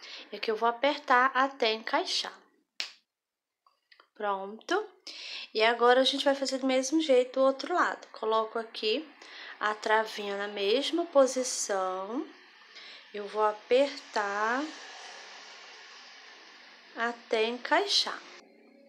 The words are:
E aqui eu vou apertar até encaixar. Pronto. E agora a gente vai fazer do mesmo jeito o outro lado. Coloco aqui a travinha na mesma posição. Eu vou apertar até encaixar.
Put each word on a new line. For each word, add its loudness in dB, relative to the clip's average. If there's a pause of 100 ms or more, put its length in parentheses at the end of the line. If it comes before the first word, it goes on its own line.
(300)
E -12
aqui -6
eu -2
vou 2
apertar 2
até 0
encaixar. -4 (1800)
Pronto. -4 (680)
E 0
agora 6
a 0
gente 0
vai 4
fazer -2
do -2
mesmo 2
jeito 4
o 6
outro 0
lado. 0
Coloco -2
aqui -4 (500)
a -2
travinha -2
na -6
mesma 0
posição. 0 (840)
Eu -8
vou -2
apertar 0 (2250)
até 0
encaixar. 0 (680)